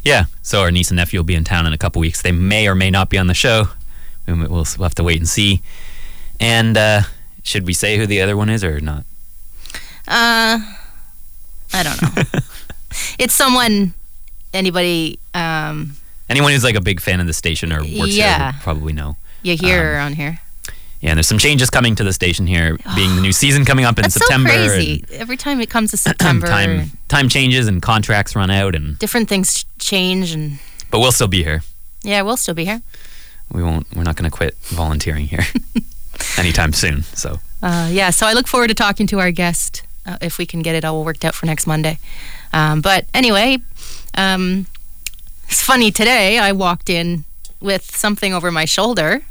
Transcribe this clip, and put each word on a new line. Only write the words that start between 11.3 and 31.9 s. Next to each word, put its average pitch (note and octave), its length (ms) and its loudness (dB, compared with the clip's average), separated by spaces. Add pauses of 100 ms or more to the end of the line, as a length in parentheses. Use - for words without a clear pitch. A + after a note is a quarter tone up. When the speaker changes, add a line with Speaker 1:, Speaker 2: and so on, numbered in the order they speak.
Speaker 2:
I F#3 100 0
don't D3 180 -4
know. - 220 0 (160)
Speaker 1:
<laughs> - 0 - (800)
Speaker 2:
It's B3+ 160 0
someone, A#3 600 2 (600)
anybody, F3 680 0 (140)
um, D#3 600 -4 (340)
Speaker 1:
Anyone C#3+ 220 4
who's, C3 140 4
like, A#2 100 4
a F#2 60 2
big F#2 180 0
fan F2+ 220 0
of F2 60 0
the E2 60 0
station D#2+ 380 -2
or D#2 80 0
works D#2 140 -4
here G#3 320 2
Speaker 2:
Yeah. C#3+ 260 2
Speaker 1:
would C#3 100 -8
probably D#2 300 -2
know. D2 240 -4 (280)
Speaker 2:
You F3 120 0
hear E3 420 2
Speaker 1:
Um, D3 100 -2
Speaker 2:
on C#3+ 80 -4
here. D#3 240 -6 (600)
Speaker 1:
Yeah, D#2 120 0
and D#2 60 4
there's D#2+ 120 2
some G#2+ 80 2
changes C3+ 320 4
coming A#2+ 260 4
to G#2 80 0
the G2 80 2
station F2+ 360 0
here, E2 300 2 (180)
being F#2 200 2
the F#2 60 2
new F#2+ 100 2
Speaker 2:
<gasps> - 120 2
Speaker 1:
season C#3+ 200 4
coming C3+ 220 4
up A2 120 4
in A2+ 40 2
Speaker 2:
That's G2 140 2
so - 40 2
Speaker 1:
September B3 300 6
Speaker 2:
crazy. D#3 600 2
Speaker 1:
and - 120 -10
Speaker 2:
Every B3 160 -6
time C#4 240 -2
it A3 80 -4
comes A3 220 0
Speaker 1:
<clears throat> - 40 -4
Speaker 2:
to - 20 0
September, D#3 500 2
Speaker 1:
time, F#2+ 440 2 (160)
time C#3 220 4
changes B2+ 400 4
and F2+ 120 0
contracts G#2+ 540 2
run G2 160 2
out G2 240 2
and D2 240 -4
Speaker 2:
different A3 300 -2
things F#3+ 240 0
ch-, - 120 -4 (140)
change F#3 540 0
and D#3 260 -4 (320)
Speaker 1:
but A2 80 2
we'll B2+ 140 4
still A2 160 2
be F2+ 140 2
here. D#2 180 0 (420)